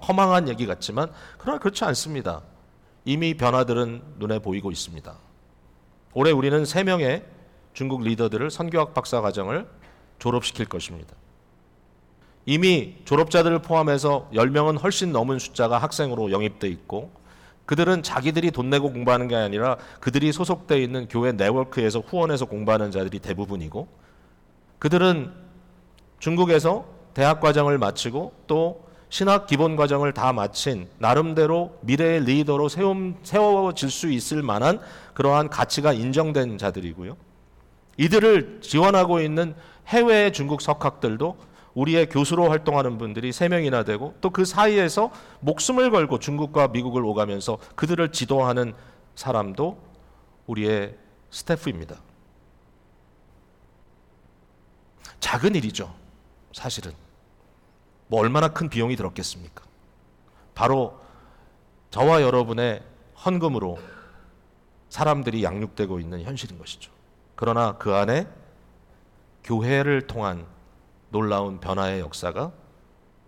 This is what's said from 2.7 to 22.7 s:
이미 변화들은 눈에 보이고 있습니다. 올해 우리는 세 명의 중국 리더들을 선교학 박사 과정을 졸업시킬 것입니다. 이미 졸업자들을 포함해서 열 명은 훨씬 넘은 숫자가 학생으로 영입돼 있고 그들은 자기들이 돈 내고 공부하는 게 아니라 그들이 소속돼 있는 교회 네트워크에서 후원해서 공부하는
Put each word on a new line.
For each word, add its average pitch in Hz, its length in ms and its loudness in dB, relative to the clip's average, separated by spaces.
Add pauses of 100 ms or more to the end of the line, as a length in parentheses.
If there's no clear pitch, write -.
이미 160 300 -2
변화들은 120 680 0 (160)
눈에 107 200 -4
보이고 98 320 -4
있습니다. 80 440 -12 (1000)
올해 143 180 4
우리는 143 320 2
세 175 200 -2
명의 170 400 0 (480)
중국 131 300 -6
리더들을 113 480 -2
선교학 160 440 -2
박사 123 260 -2
과정을 104 460 -4 (520)
졸업시킬 120 480 -4
것입니다. 85 480 -12 (1300)
이미 156 580 2
졸업자들을 165 560 4
포함해서 147 720 0
열 117 160 4
명은 151 260 2
훨씬 180 360 -2
넘은 127 260 0
숫자가 120 400 0
학생으로 123 520 -2
영입돼 101 380 -2
있고 98 420 -10 (540)
그들은 165 380 2
자기들이 156 480 -2
돈 127 180 -4
내고 143 240 2
공부하는 123 360 2
게 120 60 -2
아니라 110 440 0 (220)
그들이 139 300 0
소속돼 160 520 0
있는 123 260 -4
교회 120 240 0
네트워크에서 113 680 0
후원해서 156 440 -2
공부하는 107 460 0